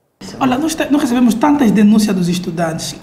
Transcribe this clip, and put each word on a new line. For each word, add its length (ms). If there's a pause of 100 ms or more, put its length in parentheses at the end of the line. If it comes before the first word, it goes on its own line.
(400)
Olha, 180
nós 160
te-, 180
nós 120
recebemos 320
tantas 340
denúncias 460
dos 120
estudantes, 760